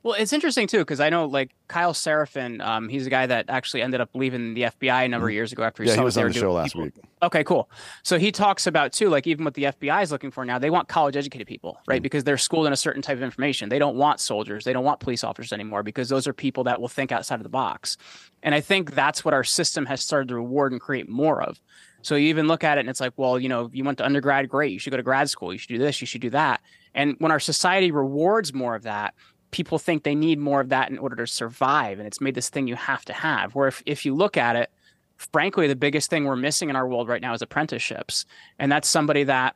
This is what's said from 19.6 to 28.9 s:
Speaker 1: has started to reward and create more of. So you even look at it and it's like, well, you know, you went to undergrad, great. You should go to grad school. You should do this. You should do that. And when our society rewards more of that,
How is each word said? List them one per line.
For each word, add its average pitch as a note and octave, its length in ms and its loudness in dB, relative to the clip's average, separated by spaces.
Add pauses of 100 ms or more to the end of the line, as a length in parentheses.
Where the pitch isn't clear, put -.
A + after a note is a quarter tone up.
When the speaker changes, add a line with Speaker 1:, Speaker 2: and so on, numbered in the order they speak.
Speaker 1:
has C3 140 -4
started C#3 300 0
to B2 40 -4
reward B2+ 380 0
and B2 80 -6
create C3 280 -4
more C#3 320 2
of. - 200 -4 (420)
So - 140 0
you D3 100 4
even D#3 220 4
look D#3+ 160 2
at D3+ 120 4
it C#3+ 40 2
and B2 100 -6
it's B2+ 100 -6
like, B2+ 140 -2
well, B2+ 240 2
you C3 100 -2
know, A#2+ 240 -2
you C3+ 120 -4
went C#3 140 -2
to G#2+ 60 -2
undergrad, C#3 440 2
great. C#3 240 0
You F#2 80 -10
should C#3+ 100 -8
go C3+ 60 -2
to B2+ 80 -4
grad C3+ 260 2
school. F2+ 220 -6
You F#2+ 80 -8
should - 80 -14
do A#2+ 100 -4
this. C#3 220 0
You B2 80 -8
should A#2+ 140 -8
do A#2+ 80 -4
that. C#3 300 2 (320)
And C#3+ 280 0
when D#3+ 100 4
our D#3 80 4
society F3+ 540 2
rewards D3+ 600 2
more B2 220 -2
of G#2+ 80 -8
that, G#2 320 -4 (380)